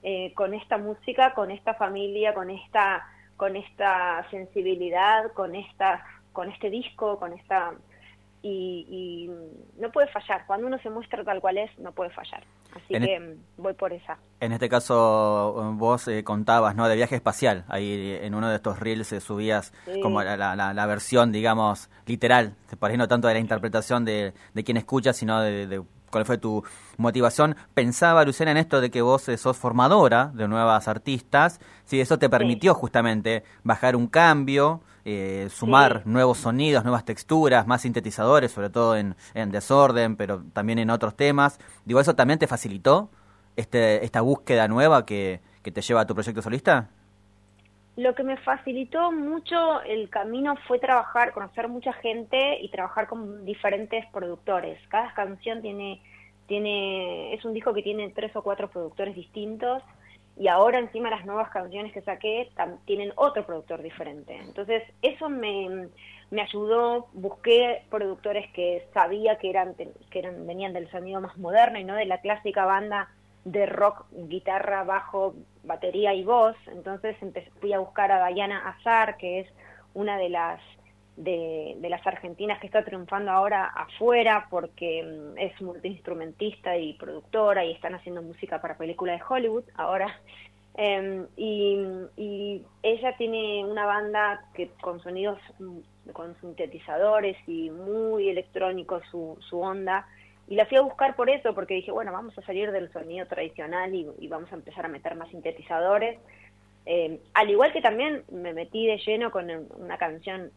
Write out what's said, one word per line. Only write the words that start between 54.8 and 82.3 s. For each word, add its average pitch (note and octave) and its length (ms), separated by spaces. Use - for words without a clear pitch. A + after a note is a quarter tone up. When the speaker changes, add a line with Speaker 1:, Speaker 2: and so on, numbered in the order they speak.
Speaker 1:
Cada A#3 260
canción G#3+ 480
tiene, G3+ 400
tiene, G3 840
es A3 140
un A3+ 80
disco A3+ 180
que G3+ 100
tiene G#3 280
tres G#3+ 260
o G#3 60
cuatro G3+ 260
productores F3+ 460
distintos, A3 680
y G3 100
ahora G#3+ 300
encima A#3 300
las F#3+ 160
nuevas G#3+ 240
canciones G3+ 460
que G3 80
saqué A3 520
tam-, F3 300
tienen G3+ 320
otro C#4 300
productor D#3+ 360
diferente. D3+ 540
Entonces A3 460
eso D4 300
me, G3 580
me G#3 120
ayudó, A#3 720
busqué A#3 720
productores G3+ 640
que F3 400
sabía G#3 460
que F#3+ 100
eran, F#3 260
que - 440
eran, F3 280
venían F#3 280
del E3+ 160
sonido F#3+ 320
más F#3 160
moderno G#3+ 400
y F#3+ 60
no F#3+ 100
de G#3+ 100
la F#3 160
clásica G#3 460
banda G3 420
de G3+ 180
rock, - 460
guitarra, F#3+ 720
bajo, F#3+ 500
batería F#3 480
y F#3 100
voz. A3+ 320
Entonces G3 520
empe-, F#3 300
fui G3+ 120
a G3 60
buscar G3 340
a F#3+ 60
Dayana F#3+ 500
Azar, F3+ 480
que F3+ 240
es F#3+ 80
una G3+ 240
de F3+ 100
las, E3+ 320
de, D#3+ 640
de E3+ 120
las F3 160
argentinas G3 540